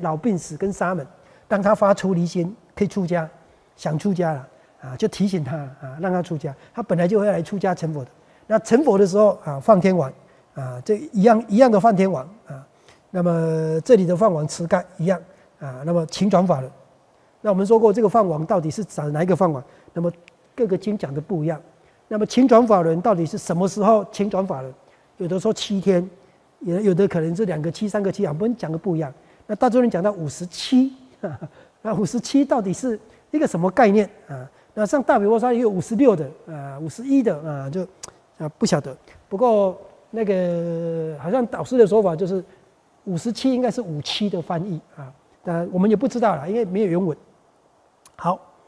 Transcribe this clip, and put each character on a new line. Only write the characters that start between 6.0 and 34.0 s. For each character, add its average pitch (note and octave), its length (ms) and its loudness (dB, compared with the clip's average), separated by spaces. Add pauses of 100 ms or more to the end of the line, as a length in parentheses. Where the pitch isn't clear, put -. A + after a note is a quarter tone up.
让 F#3 100 -2
他 F3+ 100 0
出 E3+ 160 -6
家， D3 160 -8 (220)
他 A#3+ 80 -8
本 F3+ 160 0
来 E3+ 80 2
就 G3+ 140 2
会 G3+ 100 0
来 F#3 100 0
出 F3 160 -6
家 F#3 160 -2
成 D#3+ 220 -6
佛 C#3+ 100 -8
的。 - 60 -20 (340)
那 A3 140 0
成 A3+ 240 4
佛 A3+ 160 4
的 G3+ 80 6
时 F3+ 100 0
候 G#3 280 4
啊， C#3 160 -6
梵 G3 200 6
天 F#3 160 4
王 C3+ 160 -2 (420)
啊， B2+ 300 -12
这 G#3 120 0 (160)
一 G3 100 0
样， A3+ 240 6
一 G3+ 120 -2
样 C4 120 8
的 G#3 80 4
梵 G#3 160 4
天 F#3+ 160 2
王 C#3+ 180 -6 (180)
啊， C3+ 200 -16 (440)
那 F3+ 120 -4
么 D#3+ 600 0
这 B3+ 120 6
里 F#3+ 100 6
的 F3 120 2
梵 G#3 140 4
王 D#3 160 -2
持 E3+ 200 -6
盖 F3+ 180 0 (140)
一 D#3+ 60 -4
样 F3+ 140 2 (420)
啊， C3 260 -12
那 E3+ 80 0
么 E3+ 120 2
请 F#3 220 -2
转 F#3+ 160 4
法 E3+ 160 0
轮。 C3 100 -10 (720)
那 G#3 100 -2
我 G3 40 4
们 F#3+ 100 0
说 A3+ 140 4
过 A3 140 6
这 A3 100 0
个 G#3 60 4
梵 G#3+ 180 4
王 D#3 180 -2
到 F#3 160 0
底 D#3 80 -4
是 F#3+ 160 -6
指 - 160 -12 (100)
哪 D3+ 120 -2
一 F3+ 40 0
个 F3+ 80 2
梵 E3+ 160 2
王？ C#3 120 -6 (320)
那 E3+ 80 -4
么 E3+ 100 0 (440)
各 A#3+ 100 0
个 F#3 100 -2
经 G#3 220 -4
讲 C#3 160 -8
的 D3 60 -6
不 D#3 240 -4
一 - 20 -2
样。 D#3+ 120 -4 (500)
那 G#3+ 100 -4
么 G#3 80 0
请 B3+ 200 4
转 A#3+ 200 8
法 G3+ 160 4
轮 E3 180 0
到 G#3+ 140 2
底 E3+ 100 -2
是 F3 140 -8
什 E3+ 180 -4
么 F#3 100 0
时 F#3+ 160 -2
候 G#3 280 4
请 G3+ 180 -4
转 F#3+ 160 -2
法 F3 160 -6
轮？ C3 140 -12 (440)
有 F3+ 100 -6
的 F#3 100 -2
说 G#3+ 140 0
七 - 280 -4
天， F3+ 260 2 (520)
有， F#3 220 -4
有 G#3 120 2
的 F#3 140 2
可 F3 140 0
能 E3 140 -2
是 G#3 120 -2
两 D#3 160 -4
个 E3 80 -4
七、 G#3+ 180 -6
三 G#3 140 -2
个 F#3+ 80 0
七 G3 160 -2
啊， C#3+ 60 -2
不， E3 160 -2
讲 G3+ 220 -4
的 D#3+ 60 -4
不 E3 200 -2
一 - 20 -2
样。 D3 140 -4 (340)
那 G#3+ 80 -4
大 B3 160 2
周 A#3+ 100 4
人 A#3+ 80 4
讲 F3+ 140 -2
到 G#3 80 2
五 F3 180 -6
十 D#3 180 -10
七， C4 460 0 (460)
<laughs> - 420 -20
那 G#3+ 140 -4
五 G3 100 0
十 A3 160 -4
七 C#4 240 2
到 C4+ 160 0
底 F#3+ 120 -2
是 A3 260 -4 (320)
一 D#4 80 -2
个 D4+ 80 0
什 F#3 120 -2
么 F3+ 120 2
概 A#3 180 4
念 G3+ 220 4 (180)